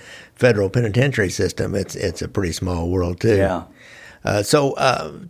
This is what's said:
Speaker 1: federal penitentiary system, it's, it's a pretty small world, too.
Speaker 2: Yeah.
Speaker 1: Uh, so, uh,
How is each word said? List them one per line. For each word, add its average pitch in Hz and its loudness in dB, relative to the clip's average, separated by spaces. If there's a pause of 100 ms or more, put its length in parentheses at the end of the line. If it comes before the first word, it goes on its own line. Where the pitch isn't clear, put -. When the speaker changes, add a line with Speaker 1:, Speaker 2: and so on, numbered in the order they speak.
(340)
Speaker 1:
federal 104 4
penitentiary 117 2
system, - -2
it's, 92 -4
it's 90 -4
a 85 -6
pretty 90 -2
small 87 -4
world, 87 -2
too. 113 4
Speaker 2:
Yeah. 95 0 (600)
Speaker 1:
Uh, 104 0
so, 139 2
uh, 98 -2 (160)